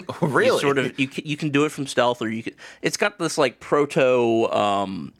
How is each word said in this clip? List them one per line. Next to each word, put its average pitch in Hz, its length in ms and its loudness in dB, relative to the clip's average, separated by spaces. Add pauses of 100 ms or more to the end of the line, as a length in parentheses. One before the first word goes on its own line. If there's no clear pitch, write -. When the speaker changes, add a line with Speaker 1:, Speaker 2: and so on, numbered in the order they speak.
Speaker 1:
<laughs> - 160 -12
Really? 170 280 4
Speaker 2:
you 180 120 2
sort 139 180 0
of, 127 200 -2
you 135 80 0
ca-, - 180 -8
you 143 120 -6
can 156 140 -4
do 143 140 4
it 151 60 0
from 143 160 -8
stealth, 120 340 0
or 110 80 -4
you 113 140 -6
can, - 120 -10 (280)
it's - 140 -2
got 208 220 -4
this, 160 200 -4
like, 131 220 0
proto, 127 920 2
um, 98 680 -2